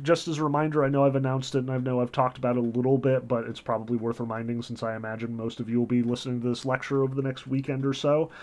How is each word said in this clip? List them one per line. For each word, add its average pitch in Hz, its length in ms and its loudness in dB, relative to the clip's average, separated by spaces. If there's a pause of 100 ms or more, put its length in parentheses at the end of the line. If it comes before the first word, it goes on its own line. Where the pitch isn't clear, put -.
just 165 260 4
as 156 120 -2
a 156 40 2
reminder, 151 400 2
I 135 60 2
know 139 160 4
I've 135 100 4
announced 135 380 0
it 135 60 4
and 127 100 -2
I 131 80 0
know 127 240 0
I've 120 100 0
talked 127 280 0
about 123 180 2
it - 20 2
a 120 40 0
little 123 340 2
bit, 131 300 2
but 117 160 0
it's 117 180 -10
probably 113 360 -2
worth 117 220 -4
reminding 117 440 -4
since 117 180 -10
I 113 140 -4
imagine 113 420 -6
most 113 220 -6
of 113 100 -6
you 120 80 2
will 120 80 2
be 123 160 2
listening 120 400 -2
to 123 80 0
this 120 160 -4
lecture 135 380 0
over 131 100 0
the 139 80 -2
next 135 240 -4
weekend 135 400 -2
or 139 80 2
so. 151 380 2 (120)